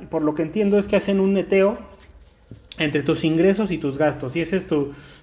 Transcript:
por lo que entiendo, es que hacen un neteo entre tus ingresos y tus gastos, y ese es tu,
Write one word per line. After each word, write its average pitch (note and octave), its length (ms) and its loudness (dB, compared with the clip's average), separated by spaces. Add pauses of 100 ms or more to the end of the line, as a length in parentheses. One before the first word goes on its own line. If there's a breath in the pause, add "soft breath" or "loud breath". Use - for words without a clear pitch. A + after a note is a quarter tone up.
por D#3+ 120 -4
lo D3+ 140 0
que E3+ 80 -2
entiendo, G3+ 340 0
es G3+ 100 0
que G#3 80 0
hacen G3 240 2
un G3 140 2
neteo G3 440 2 (1000)
entre D3+ 240 0
tus D#3+ 220 0
ingresos F3+ 480 2
y E3 60 -4
tus C#3 200 -4
gastos, C#3+ 380 -2
y E3+ 60 -2
ese E3 160 -2
es F#3 100 -6
tu, C#3+ 260 -2 (300 loud breath)